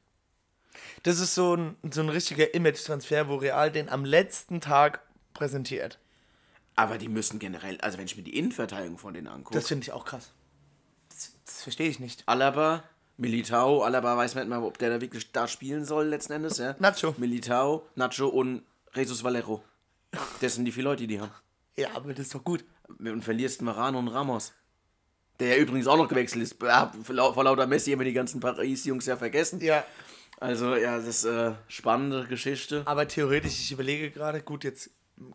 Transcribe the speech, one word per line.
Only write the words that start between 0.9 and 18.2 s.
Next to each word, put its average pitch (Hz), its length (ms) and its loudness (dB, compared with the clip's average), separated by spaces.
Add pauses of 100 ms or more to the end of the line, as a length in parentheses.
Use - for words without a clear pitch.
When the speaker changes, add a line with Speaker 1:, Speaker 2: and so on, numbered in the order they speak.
Speaker 1:
Das 175 160 2
ist 180 140 0
so 180 220 4
ein, 165 200 -2 (140)
so 143 100 -2
ein 156 80 0
richtiger 156 460 2
Image-Transfer, 151 720 0
wo 139 80 -2
Real 139 340 2
den 151 180 -4
am 135 160 -2
letzten 170 560 2
Tag 147 400 4 (320)
präsentiert. 135 680 -6 (760)
Speaker 2:
Aber 110 220 2
die 107 100 -8
müssen 107 300 0
generell, 95 420 -8
also 95 180 -4
wenn 95 80 -10
ich - 100 -10
mir 101 80 -14
die - 120 -6
Innenverteidigung 101 640 -4
von 98 160 -14
denen 80 140 -12
angucke. - 280 -8
Speaker 1:
Das 151 120 -2
finde 135 160 -2
ich - 80 -12
auch - 120 -10
krass. - 280 -12 (760)
Das, - 240 -14 (140)
das - 160 -12
verstehe 160 260 -2
ich 135 120 -4
nicht. 123 260 -12
Speaker 2:
Alaba, 139 560 4 (340)
Militao, 120 680 4
Alaba 120 320 2
weiß 120 180 2
man 127 140 -4
nicht - 100 -4
mal, 117 60 -4
ob - 140 -6
der 117 120 0
da 117 100 0
wirklich 123 300 -10
da 117 160 0
spielen 143 380 -6
soll 151 220 0
letzten 147 260 -4
Endes, 156 260 -4
ja. 131 220 -4
Speaker 1:
Nacho. 190 360 2
Speaker 2:
Militao, 123 800 0
Nacho 127 340 0